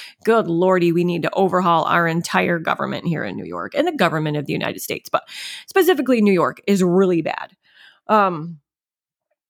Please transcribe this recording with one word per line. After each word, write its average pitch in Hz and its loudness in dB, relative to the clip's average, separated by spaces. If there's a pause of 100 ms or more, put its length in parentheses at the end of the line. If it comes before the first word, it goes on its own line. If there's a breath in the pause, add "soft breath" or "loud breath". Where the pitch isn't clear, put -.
(240 loud breath)
Good 226 2
Lordy, 175 2
we 175 2
need 170 0
to - -2
overhaul 180 2
our 170 2
entire 175 -2
government - -4
here 151 -2
in 95 -8
New - -10
York 87 -10
and 320 0
the 349 -4
government 156 -2
of 139 -6
the - -6
United - -4
States, - -10
but - -2 (440 loud breath)
specifically 285 2
New 208 4
York 156 0
is 196 2
really 180 2
bad. - -8 (520 soft breath)
Um, 170 0 (920)